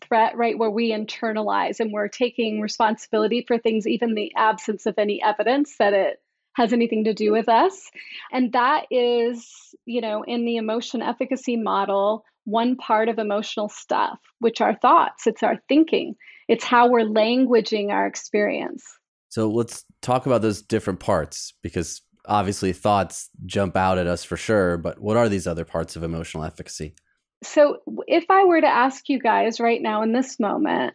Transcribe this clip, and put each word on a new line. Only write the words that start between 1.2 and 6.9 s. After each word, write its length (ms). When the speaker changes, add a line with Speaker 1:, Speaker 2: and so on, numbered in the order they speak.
Speaker 1:
and 140
we're 160
taking 500
responsibility 880
for 100
things, 300
even 260
the 220
absence 500
of 120
any 260
evidence 540
that 160
it 280
has 180
anything 320